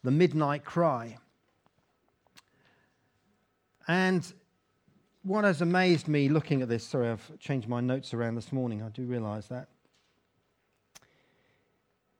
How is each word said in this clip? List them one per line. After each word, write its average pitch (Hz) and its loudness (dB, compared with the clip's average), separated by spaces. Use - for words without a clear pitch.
the 127 0
midnight 147 2
cry. 131 -2
And 185 2
what 208 0
has 180 4
amazed 175 4
me 147 4
looking 147 2
at 123 -4
this, 117 0
sorry, 120 -2
I've 117 -8
changed 127 -4
my 120 -4
notes 127 -2
around 117 -2
this 113 -8
morning, 120 -4
I 113 -10
do 123 -10
realise 110 -6
that. 127 -12